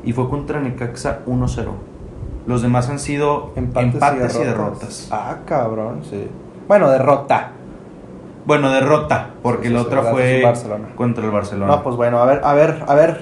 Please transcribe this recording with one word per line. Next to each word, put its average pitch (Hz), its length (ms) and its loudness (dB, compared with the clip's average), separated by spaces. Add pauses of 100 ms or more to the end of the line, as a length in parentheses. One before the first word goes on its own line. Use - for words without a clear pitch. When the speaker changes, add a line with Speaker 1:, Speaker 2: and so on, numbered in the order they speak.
Speaker 1:
Y 120 80 -2
fue 127 160 0
contra 143 320 -4
Necaxa 127 640 -6
uno 127 200 0
cero. 113 280 -4 (720)
Los 117 140 0
demás 123 280 2
han 143 80 -6
sido 143 560 -2
Speaker 2:
Empates 123 380 0
y - 20 -2
Speaker 1:
empates 131 400 2
y 117 60 0
Speaker 2:
derrotas. 117 80 0
Speaker 1:
derrotas. 107 640 -6
Speaker 2:
Ah, 107 240 -6 (100)
cabrón, 117 640 -2
sí. 104 180 -8 (400)
Bueno, 180 240 6
derrota. 131 640 2 (960)
Speaker 1:
Bueno, 143 260 4
derrota, 135 580 2 (120)
porque 120 220 -2
Speaker 2:
Sí, 120 40 -2
sí, 120 60 2
Speaker 1:
la 120 60 2
Speaker 2:
sí, 117 60 -2
Speaker 1:
otra 131 140 0
Speaker 2:
verdad, 117 120 0
Speaker 1:
fue 127 260 4
Speaker 2:
es 127 60 4
Barcelona. 107 520 0
Speaker 1:
contra 113 280 -2
el 107 60 0
Barcelona. 101 360 -2 (100)
Speaker 2:
No, 143 60 -4
pues 123 140 -2
bueno, 120 220 2
a 120 60 6
ver, 139 180 4
a 143 120 4
ver, 151 340 4
a 143 60 4
ver, 165 280 6